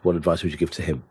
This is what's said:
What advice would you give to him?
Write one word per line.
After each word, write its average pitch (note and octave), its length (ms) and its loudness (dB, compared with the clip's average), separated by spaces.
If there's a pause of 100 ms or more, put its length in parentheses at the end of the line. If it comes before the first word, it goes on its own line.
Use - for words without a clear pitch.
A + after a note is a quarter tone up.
What F2 140 4
advice E2 260 2
would D#2+ 120 -2
you D2 40 -10
give - 140 0
to - 100 -8
him? D#2 300 -2